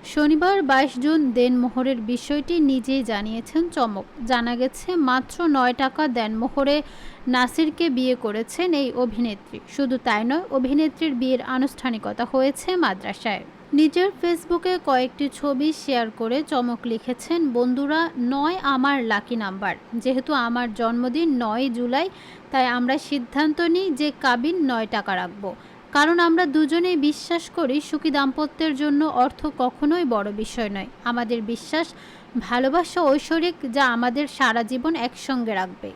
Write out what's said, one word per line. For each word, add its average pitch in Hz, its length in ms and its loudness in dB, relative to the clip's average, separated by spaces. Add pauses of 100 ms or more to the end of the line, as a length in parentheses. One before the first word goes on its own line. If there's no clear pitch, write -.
শনিবার 320 580 4
বাইশ 269 280 4 (100)
জুন 294 320 2
দেনমোহরের 247 640 2
বিষয়টি 247 640 -2
নিজেই 269 440 2
জানিয়েছেন 226 640 -2
চমক। 226 360 -2 (220)
জানা 240 300 0
গেছে, 262 400 -2
মাত্র 262 500 0
নয় 262 260 4
টাকা 269 360 0
দেনমোহরে 247 760 0 (460)
নাসিরকে 302 640 2
বিয়ে 254 240 2
করেছেন 240 600 -2
এই 277 180 0
অভিনেত্রী। 233 680 -4 (160)
শুধু 262 280 0
তাই 220 200 2
নয়, 285 260 0
অভিনেত্রীর 285 640 0
বিয়ের 254 280 0
আনুষ্ঠানিকতা 247 920 -2
হয়েছে 277 440 0
মাদ্রাসায়। 208 680 -2 (280)
নিজের 311 380 4 (100)
ফেসবুকে 349 680 0
কয়েকটি 262 480 0
ছবি 285 380 0 (120)
শেয়ার 240 260 0
করে 233 320 -2
চমক 247 420 -2
লিখেছেন, 254 640 -2
"বন্ধুরা, 269 720 0
নয় 277 440 0
আমার 277 420 2
লাকি 214 320 -2
নাম্বার। 196 400 -4 (180)
যেহেতু 254 380 -2
আমার 240 420 -2
জন্মদিন 247 640 0
নয় 240 320 0
জুলাই, 247 400 0 (400)
তাই 262 160 2
আমরা 247 320 0
সিদ্ধান্ত 285 640 0
নিই 349 300 2
যে 294 300 0
কাবিন 262 500 2
নয় 226 200 -2
টাকা 202 260 -2
রাখব। 180 380 -6 (380)
কারণ 311 280 4
আমরা 339 260 4
দুজনেই 311 500 2
বিশ্বাস 302 540 -2
করি, 294 300 0
সুখী 302 300 -2
দাম্পত্যের 285 680 0
জন্য 294 280 2
অর্থ 277 420 0 (120)
কখনোই 294 460 0
বড় 208 280 0
বিষয় 214 360 -6
নয়। 196 180 -6 (180)
আমাদের 240 380 -2
বিশ্বাস, 233 520 -4 (440)
ভালোবাসা 269 640 0
ঐশ্বরিক, 320 520 2 (180)
যা 269 140 2
আমাদের 247 400 0
সারা 233 360 0
জীবন 254 320 -2
একসঙ্গে 247 600 -4
রাখবে।" 190 420 -6